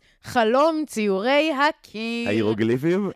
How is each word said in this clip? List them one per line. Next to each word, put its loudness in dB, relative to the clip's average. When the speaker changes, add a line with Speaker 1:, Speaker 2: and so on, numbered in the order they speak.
Speaker 1:
חלום 0
ציורי 0
הקיר. -4
Speaker 2:
ההירוגליפים? 0